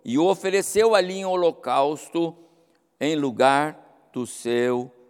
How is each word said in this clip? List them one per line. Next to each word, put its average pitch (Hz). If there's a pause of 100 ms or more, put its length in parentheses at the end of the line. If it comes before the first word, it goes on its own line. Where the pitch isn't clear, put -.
e 117
o 165
ofereceu 196
ali 190
em 190
holocausto, 160 (640)
em 156
lugar 139
do 123
seu 123 (180)